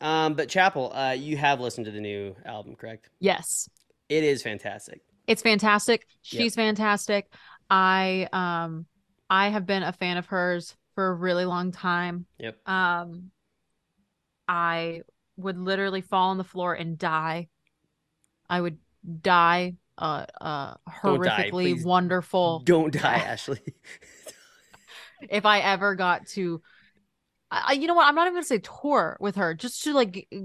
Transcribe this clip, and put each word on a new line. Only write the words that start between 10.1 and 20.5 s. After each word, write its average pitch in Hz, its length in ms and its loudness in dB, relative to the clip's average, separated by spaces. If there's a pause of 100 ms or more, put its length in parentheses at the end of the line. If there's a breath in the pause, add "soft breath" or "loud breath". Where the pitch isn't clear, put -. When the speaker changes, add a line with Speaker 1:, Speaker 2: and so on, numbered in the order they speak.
Speaker 2:
of 175 80 -6
hers 180 500 -2 (180)
for 190 140 0
a 185 60 0
really 180 300 0
long 180 280 -2
time. 175 540 -2 (120)
Speaker 1:
Yep. 113 300 -10
Speaker 2:
Um, 175 640 -2 (1120)
I 170 560 -2 (340)
would 185 220 -6
literally 190 420 -2
fall 185 300 2
on 190 80 -2
the 185 60 -4
floor 175 300 -4
and 165 220 -6
die. 160 520 -4 (1000)
I 180 120 0
would 170 180 -4 (420)
die, 175 540 4 (240)
uh, 156 280 -4 (140)
uh, 147 340 -8 (280)